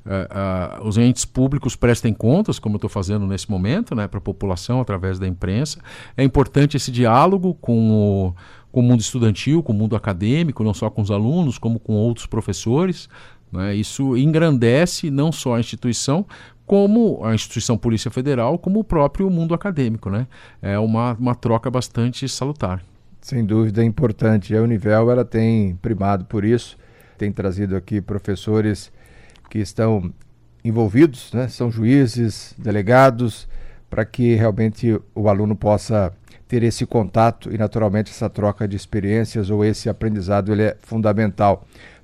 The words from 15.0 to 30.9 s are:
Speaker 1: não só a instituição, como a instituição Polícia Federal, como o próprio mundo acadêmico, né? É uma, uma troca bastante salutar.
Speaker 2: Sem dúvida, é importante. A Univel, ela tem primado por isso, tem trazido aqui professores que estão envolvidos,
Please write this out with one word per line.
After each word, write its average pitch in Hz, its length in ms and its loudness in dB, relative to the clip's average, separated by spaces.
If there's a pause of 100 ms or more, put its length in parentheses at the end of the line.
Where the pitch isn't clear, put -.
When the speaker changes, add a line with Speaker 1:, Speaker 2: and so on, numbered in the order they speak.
Speaker 1:
não 143 180 0
só 127 240 -4
a 117 60 0
instituição, 123 680 -2 (400)
como 202 580 4
a 110 100 2
instituição 110 420 -2
Polícia 113 340 -2
Federal, 131 480 0
como 190 220 0
o 214 40 -2
próprio 165 460 0
mundo 165 240 0
acadêmico, 135 560 -2
né? 110 160 -4 (360)
É 101 160 -2
uma, 113 360 0
uma 123 200 -2
troca 117 360 -2
bastante 123 580 -4
salutar. 123 540 -6 (380)
Speaker 2:
Sem 120 240 -4
dúvida, 110 380 2
é - 20 4
importante. 110 720 0
A 110 60 2
Univel, 110 480 2
ela 123 140 2
tem 110 580 0
primado 98 420 -2
por 104 200 -4
isso, 113 320 0 (420)
tem 104 140 -4
trazido 95 440 -2
aqui 95 240 -4
professores 104 920 -2 (580)
que 107 80 -6
estão 107 540 -2 (520)
envolvidos, 117 680 2